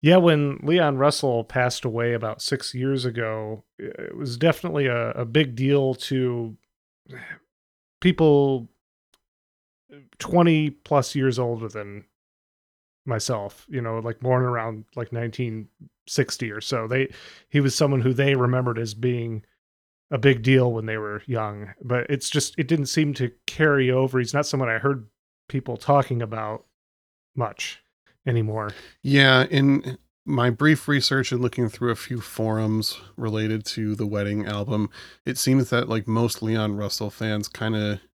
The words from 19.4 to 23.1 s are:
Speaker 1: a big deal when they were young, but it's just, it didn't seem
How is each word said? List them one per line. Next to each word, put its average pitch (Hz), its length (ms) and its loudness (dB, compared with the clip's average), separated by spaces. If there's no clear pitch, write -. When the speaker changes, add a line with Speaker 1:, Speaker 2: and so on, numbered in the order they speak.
Speaker 1:
a 143 80 -4
big 120 240 4
deal 127 300 4
when 113 160 -4
they 110 100 -4
were 104 280 -6
young, 104 560 -6
but 123 280 -2
it's 139 200 -2
just, - 280 -2
it 135 100 -2
didn't 147 200 0
seem 151 260 0